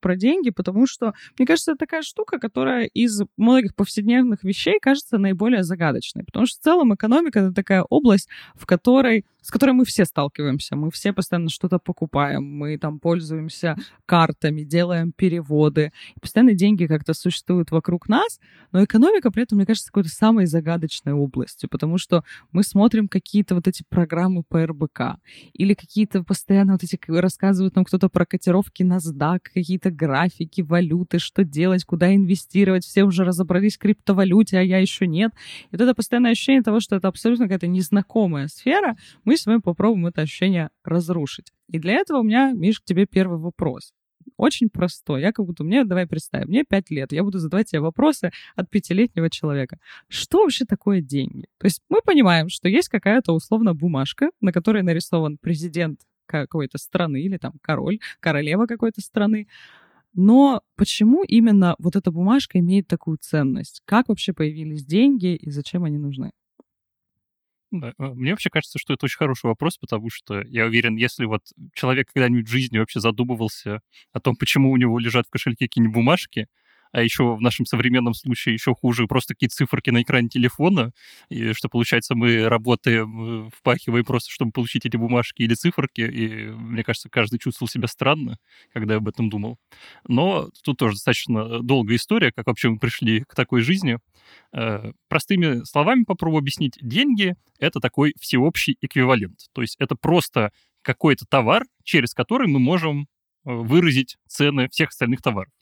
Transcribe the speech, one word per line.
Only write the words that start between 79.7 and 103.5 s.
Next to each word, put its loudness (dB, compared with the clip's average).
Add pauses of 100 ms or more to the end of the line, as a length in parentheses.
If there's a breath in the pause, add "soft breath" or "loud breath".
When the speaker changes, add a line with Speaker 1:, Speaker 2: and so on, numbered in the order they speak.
Speaker 2:
на 2
экране 0
телефона, 0 (380 soft breath)
и -4
что, -6
получается, 0
мы 2
работаем, -2
э, -18
впахиваем 0
просто, -4
чтобы -4
получить -6
эти -4
бумажки -2
или 2
циферки, -2
и, -6
мне -8
кажется, -6
каждый -2
чувствовал -6
себя -4
странно, -2 (340 soft breath)
когда -2
об -2
этом -2
думал. -8 (500 loud breath)
Но 0 (140)
тут -4
тоже 2
достаточно -4
долгая 0
история, 0
как -8
вообще -2
мы -4
пришли -2
к -12
такой 0
жизни. -2 (540 soft breath)
Э, -6 (160)
простыми -2
словами 0
попробую -2
объяснить. -6
Деньги — 0 (220)
это -2
такой 0
всеобщий -2
эквивалент. 0 (140)
То -6
есть -8
это -4
просто 0 (320)
какой-то 0
товар, 2 (200)
через 0
который -2
мы 2
можем, 0 (380)
э, -8